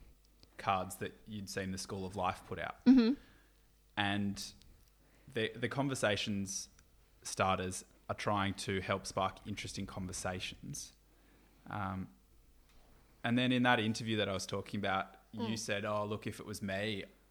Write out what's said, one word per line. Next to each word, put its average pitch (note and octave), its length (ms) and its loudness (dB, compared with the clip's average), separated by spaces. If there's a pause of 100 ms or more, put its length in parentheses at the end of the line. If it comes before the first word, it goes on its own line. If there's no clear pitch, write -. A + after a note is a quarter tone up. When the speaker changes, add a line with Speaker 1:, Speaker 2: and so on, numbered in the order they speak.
(580)
Speaker 1:
cards F#2 380 0
that - 180 -8 (120)
you'd G#2 220 -8
seen F#2+ 240 -2
the F2+ 60 -4
School G2 260 -4
of F#2 120 -6
Life F#2 300 0
put F#2 120 -6
out. - 260 -6
Speaker 2:
Mm-hmm. A#3+ 280 10 (840)
Speaker 1:
And G2+ 460 0 (920)
the, A2+ 220 0
the B2 120 -2
conversations G#2+ 1000 0 (540)
starters F#2+ 640 0 (240)
are G#2 60 -2
trying G2 400 2
to G2 260 -2
help F#2+ 260 -2
spark F#2+ 300 -2 (100)
interesting G2+ 380 -6
conversations. - 1080 -6 (800)
Um, F#2+ 380 -4 (1160)
and A#2 140 2
then B2+ 140 4
in B2 120 6
that B2 140 8
interview A2 380 2
that G2+ 120 4
I G2+ 40 0
was G2 140 -2
talking G2+ 340 -4
about, F#2+ 260 0 (260)
you A2 80 -8 (140)
Speaker 2:
Mm. A2 40 -4
Speaker 1:
said, G#2 260 -2
"Oh, G#2 220 0
look, G#2 200 -4
if G#2+ 140 -6
it - 60 -12
was G#2 160 -8
me, G2+ 420 -2 (260)